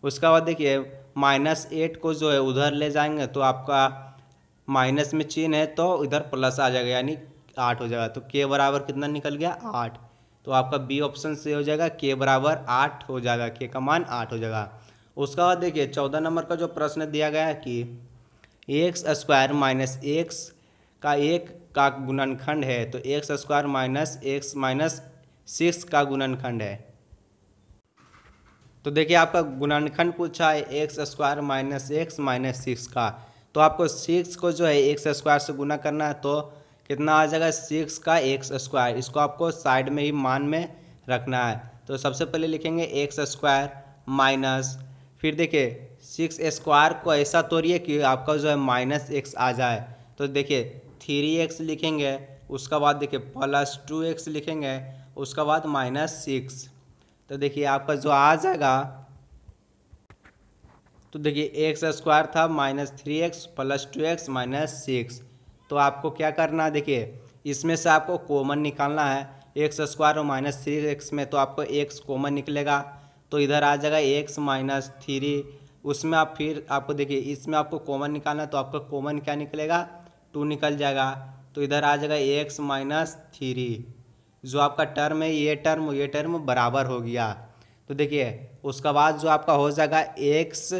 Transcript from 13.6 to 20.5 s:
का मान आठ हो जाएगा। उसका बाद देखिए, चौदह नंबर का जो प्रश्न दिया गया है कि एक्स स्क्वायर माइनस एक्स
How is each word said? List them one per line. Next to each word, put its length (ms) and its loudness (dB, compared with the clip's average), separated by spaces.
का 140 -6
मान 300 2
आठ 200 -6
हो 60 -4
जाएगा। 320 -4
उसका 280 0
बाद 120 4
देखिए, 300 0
चौदह 320 -2
नंबर 240 0
का 120 -2
जो 140 -4
प्रश्न 420 -4
दिया 180 0
गया 160 2
है 120 0
कि 500 -8
एक्स 400 0
स्क्वायर 420 4
माइनस 520 2
एक्स 320 -2